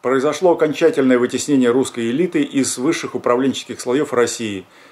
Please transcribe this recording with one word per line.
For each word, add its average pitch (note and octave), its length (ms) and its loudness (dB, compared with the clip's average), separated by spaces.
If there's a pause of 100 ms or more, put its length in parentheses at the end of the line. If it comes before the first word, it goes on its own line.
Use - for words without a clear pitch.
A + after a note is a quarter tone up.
произошло D3 500 2
окончательное D3+ 640 2
вытеснение B2 520 2
русской A#2+ 420 0
элиты E3 300 0
из C3+ 360 -2
высших C3 380 -4
управленческих B2 640 -2
слоев C3+ 320 -2
России. A2+ 540 -2 (260)